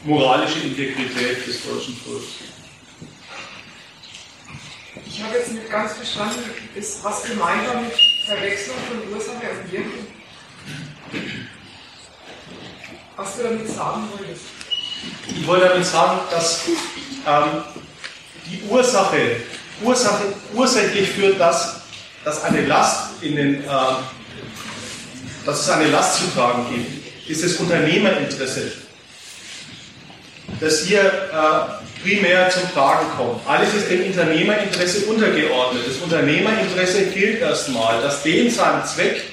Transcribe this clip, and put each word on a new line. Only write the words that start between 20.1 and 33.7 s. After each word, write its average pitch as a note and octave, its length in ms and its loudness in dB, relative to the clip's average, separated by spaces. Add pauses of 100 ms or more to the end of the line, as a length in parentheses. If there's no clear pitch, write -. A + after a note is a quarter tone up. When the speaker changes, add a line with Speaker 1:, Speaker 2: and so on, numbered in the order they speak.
Speaker 1:
ursächlich G3+ 580 2
führt, G3 280 4
dass, E3+ 440 2 (420)
dass D3+ 180 -4
eine - 240 2
Last - 560 2
in D3 140 -2
den, C#3 280 2
äh, - 40 -8 (1800)
dass D3 160 -2
es - 80 0
eine D#3 200 4
Last C#3+ 320 4
zu F3 140 0
tragen A#2+ 400 2
gibt, - 540 -8
ist D#3+ 160 -2
das F3 160 2
Unternehmerinteresse, D#3+ 1120 2 (1900)
das D#3 200 2
hier, G3+ 200 4
äh, - 840 2 (200)
primär F#3 460 6
zum - 220 0
Tragen C#3+ 340 4 (100)
kommt. A#2 300 -2
Alles G#3 280 2